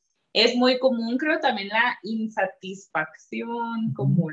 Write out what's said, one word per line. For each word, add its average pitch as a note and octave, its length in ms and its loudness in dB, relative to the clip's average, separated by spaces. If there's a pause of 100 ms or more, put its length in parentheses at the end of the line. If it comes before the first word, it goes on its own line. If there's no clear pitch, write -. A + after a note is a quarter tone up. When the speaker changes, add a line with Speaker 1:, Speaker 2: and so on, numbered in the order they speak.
(320)
Speaker 1:
es A#3+ 240 4
muy B3 220 4
común, A#3+ 400 2
creo, D#4 220 0
también G3+ 280 0
la A3+ 360 0
insatisfacción, A3 1800 -6
Speaker 2:
Ujú. - 80 -2
Speaker 1:
como E3 380 2